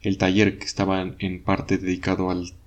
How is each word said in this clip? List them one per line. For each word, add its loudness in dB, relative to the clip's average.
el -2
taller 4
que -12
estaba -2
en -6
parte 0
dedicado -2
al, -4